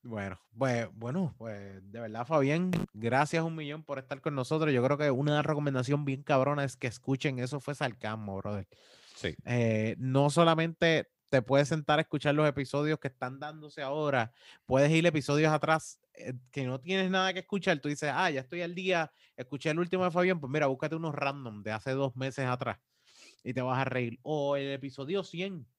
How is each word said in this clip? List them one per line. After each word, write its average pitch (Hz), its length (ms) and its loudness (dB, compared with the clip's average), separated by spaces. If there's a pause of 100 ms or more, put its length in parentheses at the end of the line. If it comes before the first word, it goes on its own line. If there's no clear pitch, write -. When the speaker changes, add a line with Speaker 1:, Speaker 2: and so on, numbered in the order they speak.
Speaker 1:
Bueno, 101 320 -6 (200)
pues, 120 380 0
bueno, 123 420 -4
pues, 101 520 -12
de 110 120 -14
verdad, 113 260 -8
Fabián, 160 440 2 (220)
gracias 131 480 2
un 165 140 -4
millón 151 300 -10
por 135 140 -6
estar 135 200 -10
con 147 160 -2
nosotros. 151 380 2
Yo 120 100 6
creo 139 140 4
que 151 140 2
una 147 300 2
recomendación 143 640 0
bien 139 200 -4
cabrona 143 420 2
es 127 100 -8
que - 120 -6
escuchen 131 520 -2
Eso 127 220 -4
Fue 147 120 -8
Sarcasmo, 110 640 -4
brother. 101 320 -6 (480)
Speaker 2:
Sí. 85 180 -4 (120)
Speaker 1:
Eh, 113 520 0
no 135 320 2
solamente 165 800 4 (200)
te 131 120 4
puedes 139 280 4
sentar 151 300 2
a - 20 2
escuchar 147 340 0
los 151 140 4
episodios 147 500 -2
que - 80 -6
están 131 320 -8
dándose 151 420 -12
ahora, 135 520 0 (320)
puedes 139 260 6
ir 160 140 6
episodios 151 480 4
atrás, 156 480 0 (140)
eh, - 180 -10 (180)
que 139 140 -4
no 127 160 -4
tienes 185 280 0
nada 190 220 2
que 180 80 -6
escuchar. 180 400 0
Tú 151 80 -6
dices, 147 260 -2
"Ah, 175 160 2
ya 135 120 -2
estoy 175 200 -8
al 175 140 -6
día, 180 340 0 (280)
escuché 139 320 -6
el 156 100 0
último 185 240 0
de 180 80 2
Fabián", 180 300 2
pues 131 100 -6
mira, 151 160 2
búscate 147 300 -2
unos 160 180 -4
random 135 480 -4
de 107 80 -4
hace 110 200 -4
dos 135 260 0
meses 131 280 -4
atrás 123 320 -2 (640)
y 123 120 -6
te 127 80 -2
vas 127 180 0
a 135 60 2
reír. 123 360 -2
O 143 360 -2
el 139 160 -4
episodio 139 500 -6
cien 175 420 -8 (140)